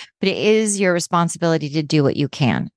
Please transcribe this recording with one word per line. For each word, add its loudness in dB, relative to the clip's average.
but 0
it -2
is 2
your 2
responsibility 0
to -2
do 2
what 0
you 0
can. -2